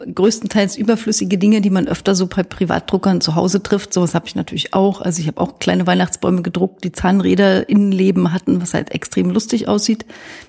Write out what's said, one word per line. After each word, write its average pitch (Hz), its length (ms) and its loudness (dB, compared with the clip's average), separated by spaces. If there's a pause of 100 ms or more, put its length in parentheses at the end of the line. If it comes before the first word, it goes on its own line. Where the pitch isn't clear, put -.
äh, - 100 -12
größtenteils 202 640 0
überflüssige 214 640 0
Dinge, 208 240 4
die 202 80 2
man 190 180 2
öfter 196 280 0
so 185 140 0
bei 190 140 -2
Privatdruckern 180 800 0
zu 160 140 0
Hause 185 280 0
trifft. - 300 -2
Sowas 180 220 0
hab 165 120 -2
ich - 80 -16
natürlich - 380 -6
auch. 196 300 0
Also 175 180 -4
ich 156 80 -2
hab - 80 -8
auch 170 220 -4
kleine 180 280 0
Weihnachtsbäume 180 540 0
gedruckt, 175 440 -4
die 175 80 -4
Zahnräder 190 760 2
Innenleben 190 640 2
hatten, 180 300 0
was 175 100 -6
halt - 200 -4
extrem - 360 -2
lustig 214 400 -2
aussieht. 208 380 0 (420)